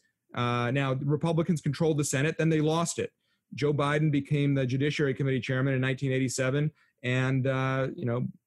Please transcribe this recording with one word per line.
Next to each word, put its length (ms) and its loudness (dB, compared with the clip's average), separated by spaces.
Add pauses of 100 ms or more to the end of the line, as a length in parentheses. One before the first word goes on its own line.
(340)
Uh, 380 0
now, 240 0
the 100 -4
Republicans 560 0
controlled 380 0
the 40 2
Senate, 360 -2
then 100 2
they 120 2
lost 360 0
it. 140 -4 (420)
Joe 200 0
Biden 380 2
became 440 2
the 100 2
Judiciary 480 0
Committee 280 0
chairman 340 0
in 60 0
nineteen 320 -2
eighty-seven, 580 0 (320)
and, 440 2
uh, 480 0
you 100 -6
know, 220 0 (200)